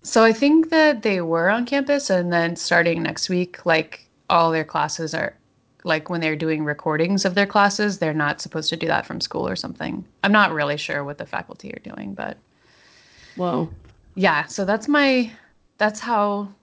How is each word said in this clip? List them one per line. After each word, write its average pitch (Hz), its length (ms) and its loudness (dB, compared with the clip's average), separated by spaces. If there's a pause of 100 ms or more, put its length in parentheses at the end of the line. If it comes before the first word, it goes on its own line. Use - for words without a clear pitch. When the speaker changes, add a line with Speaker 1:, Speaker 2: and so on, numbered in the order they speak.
Speaker 1:
So - 220 2
I 220 80 6
think 294 380 4
that 302 320 4
they 196 180 0
were 165 300 2
on 240 160 0
campus, 277 440 0
and 175 220 2
then 170 240 2
starting 170 480 0
next - 240 -6
week, 180 380 -2
like, 160 420 0 (220)
all 165 200 4
their 160 140 0
classes 156 500 -4
are, 156 200 -6 (500)
like, 156 260 -2
when 170 120 -2
they're 156 160 -2
doing 156 260 -2
recordings 160 640 -2
of 180 100 0
their 202 100 2
classes, 202 540 2
they're 156 140 0
not 151 260 -2
supposed 156 300 -6
to 165 80 -4
do 165 100 -4
that - 180 0
from - 140 -10
school - 260 -6
or 185 120 -4
something. - 480 -10 (180)
I'm 202 80 2
not 202 220 4
really 147 240 -2
sure 147 260 -6
what 143 140 -10
the - 80 -10
faculty - 480 -10
are - 80 -14 (120)
doing, 98 200 -12
but - 240 -10 (1000)
Speaker 2:
Whoa. 170 340 -4 (460)
Speaker 1:
yeah, 170 300 2
so - 180 -6
that's 208 240 -2
my, 269 420 2 (500)
that's 208 200 0
how 208 480 -2 (160)